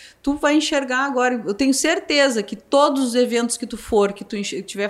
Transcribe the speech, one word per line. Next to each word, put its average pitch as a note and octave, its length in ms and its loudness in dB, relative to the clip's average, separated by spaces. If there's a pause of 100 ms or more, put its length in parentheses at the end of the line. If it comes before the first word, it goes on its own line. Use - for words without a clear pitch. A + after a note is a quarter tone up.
(220)
Tu C#4+ 140 -2
vai D4 200 2
enxergar C4+ 440 0
agora. B3+ 460 0
Eu G3 80 -2
tenho C4+ 200 2
certeza C#4+ 680 0
que - 120 -14
todos C#4 480 2
os A#3+ 120 -2
eventos A#3 420 0
que - 100 -10
tu G#3+ 100 -12
for, G3+ 360 0
que G3+ 100 -14
tu G#3+ 140 -8
enx-, G3+ 280 -6
tiver G3+ 240 -6